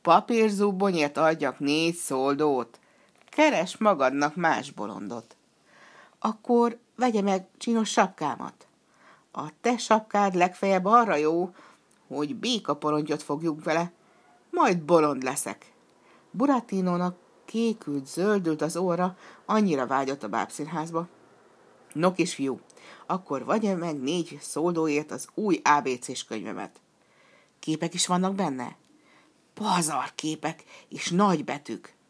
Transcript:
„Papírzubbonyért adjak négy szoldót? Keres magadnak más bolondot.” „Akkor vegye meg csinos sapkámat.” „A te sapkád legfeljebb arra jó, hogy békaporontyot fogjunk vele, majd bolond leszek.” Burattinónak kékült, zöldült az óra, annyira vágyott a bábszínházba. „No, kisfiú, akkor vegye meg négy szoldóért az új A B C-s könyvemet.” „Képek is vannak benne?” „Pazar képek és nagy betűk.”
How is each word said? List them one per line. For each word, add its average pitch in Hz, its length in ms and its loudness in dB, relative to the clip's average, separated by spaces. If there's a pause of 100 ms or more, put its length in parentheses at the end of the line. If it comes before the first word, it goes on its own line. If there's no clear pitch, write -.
„Papírzubbonyért 196 1160 2
adjak 156 420 0
négy 160 360 0
szoldót? 139 840 0 (500)
Keres 233 480 0
magadnak 147 580 2
más 143 360 0
bolondot.” 104 640 -10 (840)
„Akkor 233 600 2 (160)
vegye 226 260 2
meg 190 260 0 (100)
csinos 226 320 0
sapkámat.” - 800 -2 (640)
„A 151 180 -10 (120)
te 240 160 2
sapkád 202 580 2
legfeljebb 180 500 2
arra 214 300 6
jó, 165 400 0 (520)
hogy 139 280 -4
békaporontyot 151 880 -2
fogjunk 156 400 -4
vele, 170 280 0 (600)
majd 240 300 2
bolond 147 420 4
leszek.” - 500 -6 (580)
Burattinónak 185 840 0 (280)
kékült, 214 600 -4
zöldült 170 540 0
az 165 160 -2
óra, 180 400 0 (280)
annyira 185 420 2
vágyott 135 360 -2
a 104 60 -8
bábszínházba. 160 760 -4 (840)
„No, 175 180 2
kisfiú, 139 480 -2 (460)
akkor 151 400 -6
vegye 196 300 0
meg 160 240 -4
négy 151 420 -4
szoldóért 156 680 -2
az - 220 -10
új 202 300 0
A 147 180 4
B 135 60 -6 (140)
C-s - 220 -10
könyvemet.” 101 580 -10 (760)
„Képek 156 340 -4
is 180 140 -2
vannak 185 280 2
benne?” 135 400 -4 (800)
„Pazar 156 640 -2
képek 156 480 -6 (260)
és - 200 -8
nagy 175 340 4
betűk.” 139 520 -10 (140)